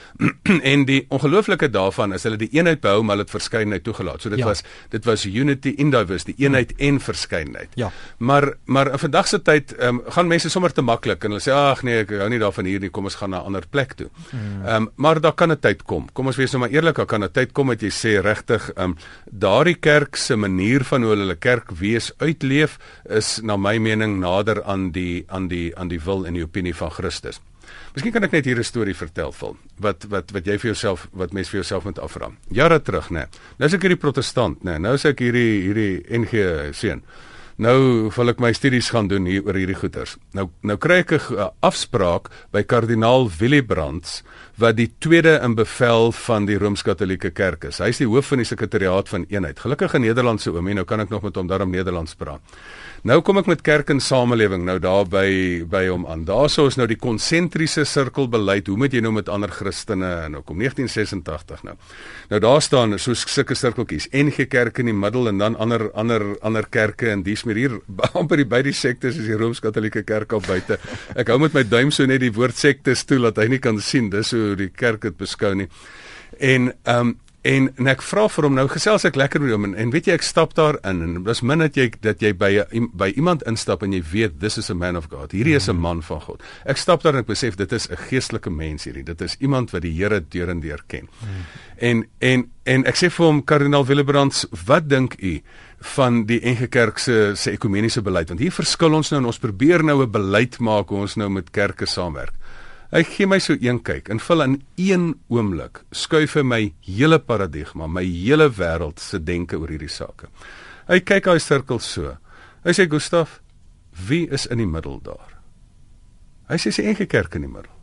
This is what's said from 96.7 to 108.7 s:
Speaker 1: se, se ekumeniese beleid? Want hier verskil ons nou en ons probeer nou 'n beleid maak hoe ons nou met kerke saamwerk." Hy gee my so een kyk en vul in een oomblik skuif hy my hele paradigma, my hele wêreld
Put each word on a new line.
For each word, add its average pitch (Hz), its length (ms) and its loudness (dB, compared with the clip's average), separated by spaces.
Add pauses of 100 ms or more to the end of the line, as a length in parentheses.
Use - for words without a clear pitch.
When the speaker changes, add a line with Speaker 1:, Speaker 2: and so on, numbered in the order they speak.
Speaker 1:
se, 107 380 2
se - 140 -2
ekumeniese 104 520 0
beleid? 90 260 -2
Want 87 120 -6
hier 160 120 0
verskil 160 420 2
ons 156 160 0
nou 143 100 0
en 123 60 0
ons 117 120 -4
probeer 139 460 4
nou 147 180 4
'n 123 80 0
beleid 104 480 2
maak 107 300 2
hoe 101 120 -2
ons 101 160 -4
nou 104 120 -2
met 95 220 -4
kerke 101 360 -2
saamwerk." 73 460 -6 (600)
Hy 165 100 4
gee 196 240 0
my 190 120 4
so - 220 0
een 123 220 0
kyk - 260 -8
en 110 120 -4
vul 165 220 2
in 135 200 0 (140)
een 180 380 2 (140)
oomblik 95 520 -2 (120)
skuif - 420 0
hy 151 80 2
my 117 380 0
hele 143 380 4
paradigma, 80 680 -4
my 90 180 -4
hele 104 460 4
wêreld 82 500 -4